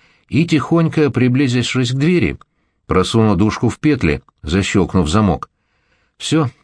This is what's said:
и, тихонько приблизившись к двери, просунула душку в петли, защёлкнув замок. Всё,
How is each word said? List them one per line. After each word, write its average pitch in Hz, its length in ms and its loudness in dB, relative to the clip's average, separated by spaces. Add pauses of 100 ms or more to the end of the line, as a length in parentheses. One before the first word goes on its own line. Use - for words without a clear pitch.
(280)
и, 156 180 0
тихонько 160 640 0
приблизившись 123 840 0
к - 20 -4
двери, 135 440 0 (480)
просунула 104 500 2
душку 107 320 0
в - 100 -4
петли, 90 440 0 (200)
защёлкнув 90 640 0
замок. 92 420 0 (680)
Всё, 147 340 -2 (140)